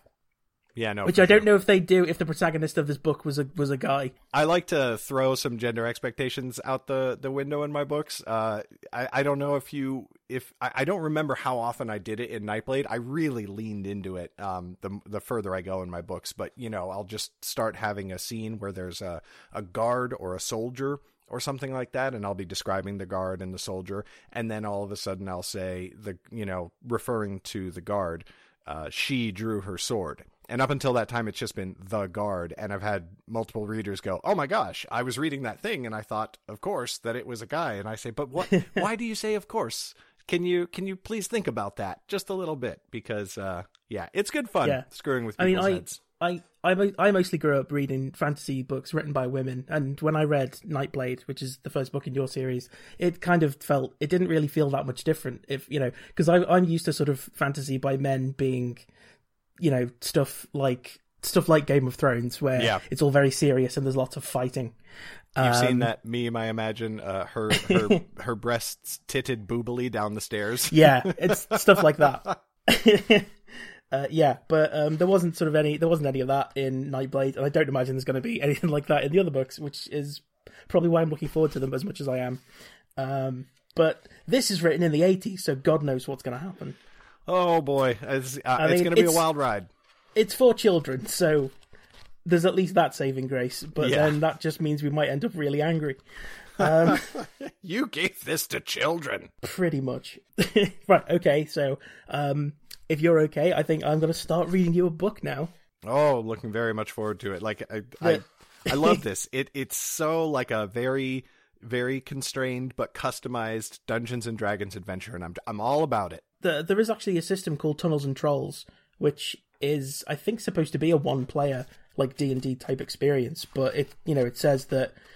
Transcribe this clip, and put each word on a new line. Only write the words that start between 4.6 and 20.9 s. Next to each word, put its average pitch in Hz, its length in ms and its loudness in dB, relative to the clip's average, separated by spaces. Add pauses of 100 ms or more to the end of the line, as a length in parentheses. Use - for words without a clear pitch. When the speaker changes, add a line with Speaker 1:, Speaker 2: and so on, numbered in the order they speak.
Speaker 1:
to 127 300 2
throw 131 360 2
some 120 240 -4
gender 117 260 -2
expectations 127 800 -6
out 131 220 -4
the, 131 340 0
the 135 100 -4
window 143 340 -4
in 147 80 -6
my 147 100 -2
books. 147 420 -4
Uh, 110 380 -2 (300)
I, 123 200 -4
I 135 120 2
don't 143 160 0
know 143 160 0
if - 160 -6
you, 135 340 -6 (220)
if, - 320 -8
I, 127 160 -2
I 131 80 2
don't 180 180 0
remember 151 320 0
how 127 240 -2
often 117 320 -2
I 107 80 -4
did 107 220 -6
it 120 100 -6
in 107 140 -8
Nightblade. 113 440 -2
I - 80 -4
really 127 500 -2
leaned 101 420 -8
into 95 280 -6
it, 87 220 -10
um, 90 420 -8
the, 101 260 -8
the 101 140 -8
further 98 360 -4
I 92 40 -2
go 92 220 -6
in 90 80 -8
my 87 120 -8
books. 87 300 -10
But, 92 240 -8
you 117 140 -8
know, 95 200 -6
I'll 98 140 -8
just - 400 -12
start 110 300 -2
having 101 380 -4
a 90 60 -10
scene 110 420 -8
where 101 120 -8
there's 90 300 -10
a, 87 200 -8 (300)
a - 100 -8
guard 117 540 -2
or 92 200 -6
a 92 40 -8
soldier 127 600 -6 (260)